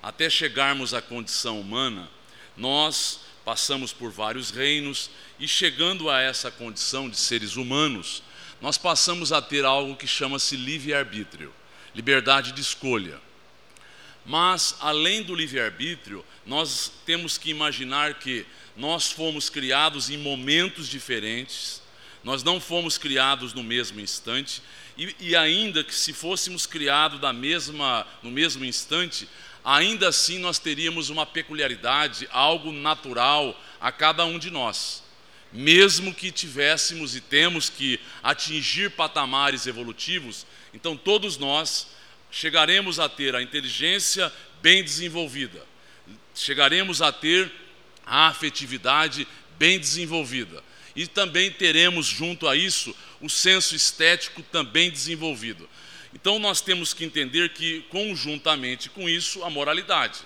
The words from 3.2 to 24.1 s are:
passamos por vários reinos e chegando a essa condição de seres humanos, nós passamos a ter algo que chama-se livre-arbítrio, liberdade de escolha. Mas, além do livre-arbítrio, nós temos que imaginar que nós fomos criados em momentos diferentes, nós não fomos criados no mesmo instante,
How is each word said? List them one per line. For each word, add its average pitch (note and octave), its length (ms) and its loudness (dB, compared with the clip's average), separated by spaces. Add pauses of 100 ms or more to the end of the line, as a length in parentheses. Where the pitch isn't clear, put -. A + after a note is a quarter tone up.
passamos B2+ 480 -4
por A#2+ 160 -10
vários A2 400 -6
reinos C#3 640 -2 (280)
e D3 80 -6
chegando E3 640 0
a C3 100 4
essa C3 300 0
condição A#2+ 580 -6
de A2 80 -8
seres G#2+ 420 -2
humanos, C3 680 -2 (360)
nós D3 200 -2
passamos E3+ 520 0
a D3+ 80 4
ter C#3+ 260 0
algo C#3 300 2
que C3+ 120 -8
chama-se C#3 480 0
livre-arbítrio, C3 960 -6 (400)
liberdade B2 600 4
de C#3 80 -8
escolha. G2+ 600 -4 (1040)
Mas, E3+ 540 2
além D#3 440 2
do F3+ 100 -8
livre-arbítrio, C3 920 -4 (220)
nós C#3+ 460 -2 (140)
temos E3 320 -2
que D#3+ 120 -6
imaginar D3 680 0
que A#2+ 300 -6 (320)
nós D3+ 340 -2
fomos D#3 380 -4
criados C#3 600 0
em D3 80 -8
momentos D3 720 0
diferentes, A#2+ 920 -6 (420)
nós C3 200 -4
não F3 180 2
fomos E3 360 -2
criados C3+ 560 2
no B2 100 -8
mesmo A2+ 360 -4
instante, A#2+ 640 -8 (360)